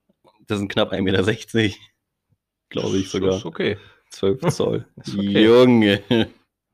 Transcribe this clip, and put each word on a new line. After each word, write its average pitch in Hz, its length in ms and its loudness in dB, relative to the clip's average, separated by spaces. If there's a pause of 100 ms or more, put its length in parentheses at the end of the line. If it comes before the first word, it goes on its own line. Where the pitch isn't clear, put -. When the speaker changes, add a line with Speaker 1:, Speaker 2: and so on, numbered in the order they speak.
(460)
Speaker 1:
Das 104 120 -4
sind 101 100 -4
knapp 107 240 -2
ein 95 120 -2
Meter 95 200 0
sechzig. 110 560 -2 (880)
Glaube 104 300 -4
ich 95 60 -2
Speaker 2:
Das - 80 -16
Speaker 1:
sogar. 95 260 -2
Speaker 2:
ist - 80 -12
okay. 104 320 -6 (320)
Speaker 1:
Zwölf - 320 -4 (120)
Zoll. 110 380 -4
Speaker 2:
<laughs> - 40 -20
Ist - 180 -14
okay. 101 300 0
Speaker 1:
Junge. 113 580 6 (720)